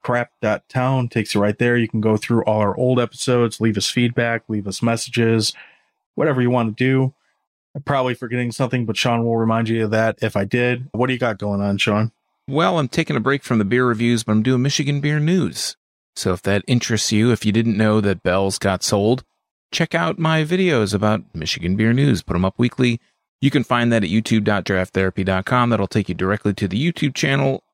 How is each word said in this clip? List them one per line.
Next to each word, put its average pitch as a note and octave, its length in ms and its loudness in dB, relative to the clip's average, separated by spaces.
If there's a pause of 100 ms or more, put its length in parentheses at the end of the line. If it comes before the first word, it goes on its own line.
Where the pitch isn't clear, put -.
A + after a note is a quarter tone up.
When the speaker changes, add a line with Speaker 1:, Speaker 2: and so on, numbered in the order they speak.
Speaker 1:
crap A#2+ 280 -2 (100)
dot G#2+ 280 -2
town C3 400 0
takes A2 240 -2
you G#2 80 2
right G#2 160 0
there. A#2+ 200 2
You A#2 100 0
can A2 140 -2
go A2 160 2
through A2+ 260 0
all G#2+ 160 0
our G2+ 180 0
old B2+ 220 2
episodes, A#2+ 640 0
leave G#2+ 160 2
us - 120 -4
feedback, A#2 600 -2
leave G#2 180 -4
us F#2+ 160 -6
messages, A2+ 720 0 (600)
whatever C#3+ 300 0
you B2 80 2
want A2+ 260 0
to B2+ 60 0
do. C3 300 2 (600)
I'm C#3 100 -12
probably C3 300 -2
forgetting A#2+ 380 -4
something, B2 340 -2
but G#2+ 120 -4
Sean A#2 280 0
will A#2 120 0
remind A2+ 320 0
you A2+ 160 0
of G#2+ 60 -2
that A2+ 300 0
if A2 140 -2
I G#2+ 100 0
did. B2 460 -2
What A#2+ 160 -2
do B2+ 60 0
you B2 60 -6
got A2+ 200 -2
going G2+ 220 -2
on, G2+ 160 0
Sean? G#2+ 340 0 (360)
Speaker 2:
Well, E3+ 300 0
I'm C#3+ 100 0
taking D#3 280 -4
a B2 40 0
break C3+ 240 0
from A#2+ 140 0
the G#2 80 2
beer B2 220 2
reviews, A#2 360 0
but A2+ 100 -2
I'm G#2+ 100 4
doing B2+ 180 2
Michigan C#3+ 400 -2
beer D3+ 180 0
news. D#3 560 0 (400)
So - 180 -2
if F2 100 -6
that G2+ 240 0
interests A#2 440 0
you, A2+ 200 4
if A2 120 0
you G#2+ 80 0
didn't A2+ 260 2
know A2 240 4
that G2 200 -2
Bell's F#2+ 380 0
got F#2+ 240 -2
sold, A2 400 2 (480)
check - 240 -2
out E3 240 -2
my D#3+ 260 2
videos D#3 480 2
about G#2 300 0 (100)
Michigan E2 420 -4
beer A2 160 2
news. B2+ 300 2
Put - 140 -4
'em F2 100 2
up F#2+ 140 -2
weekly. A#2+ 420 0 (400)
You C#3 80 4
can C3+ 140 0
find A#2+ 280 2
that A2+ 120 2
at E2 80 -2
youtube A2 320 2
dot G#2 200 0
draft F#2 300 -2
therapy F#2+ 300 0
dot F#2 220 -2
com. A#2+ 260 2
That'll G2 160 0
take G#2 200 -2
you F2+ 60 -4
directly G2 400 -2
to G2 140 -4
the F#2+ 120 -2
YouTube D#3 360 -2
channel. C#3 480 -2 (100)